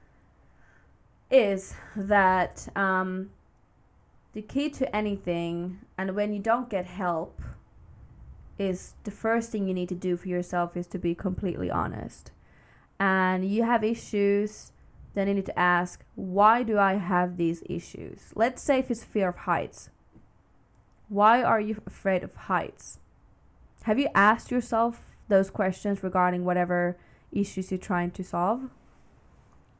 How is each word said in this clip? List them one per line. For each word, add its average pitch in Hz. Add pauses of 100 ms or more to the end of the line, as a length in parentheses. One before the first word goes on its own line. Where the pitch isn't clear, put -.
(1300)
is 202 (200)
that, 196
um, 190 (1000)
the 214
key 285
to -
anything, 180 (180)
and 190
when 208
you 208
don't 233
get 180
help, 180 (1160)
is 190 (100)
the 208
first 226
thing 202
you 185
need 180
to 180
do 180
for 185
yourself 175
is 175
to 175
be 170
completely 185
honest. - (680)
And 190
you 208
have 226
issues, 208 (420)
then 196
you 202
need 196
to -
ask, 180 (120)
"Why 208
do 214
I 196
have 180
these 170
issues?" -
Let's 247
say 269
if 262
it's 226
fear 196
of 180
heights. - (1160)
Why 214
are 226
you 214
afraid -
of 185
heights? - (840)
Have 214
you 277
asked 208
yourself 233 (120)
those 196
questions 196
regarding 180
whatever 180 (360)
issues 202
you're 185
trying 175
to 185
solve? 208 (1080)